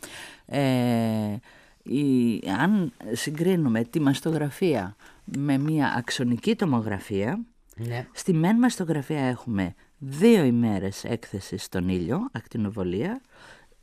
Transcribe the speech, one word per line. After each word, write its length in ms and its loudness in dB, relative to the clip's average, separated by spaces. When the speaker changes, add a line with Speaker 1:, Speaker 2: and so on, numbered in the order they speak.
Speaker 1:
ε, 880 0
η, 580 2
αν 320 2
συγκρίνουμε 720 0
τη 160 -4
μαστογραφία 960 0
με 340 0
μία 380 2
αξονική 600 0
τομογραφία, 840 -2
Speaker 2:
Ναι. 360 -8
Speaker 1:
στη 200 -2
μεν 260 4
μαστογραφία 640 0
έχουμε 540 -2
δύο 460 6
ημέρες 600 2
έκθεση 520 -6
στον 320 -4
ήλιο, 440 -2
ακτινοβολία, 880 -4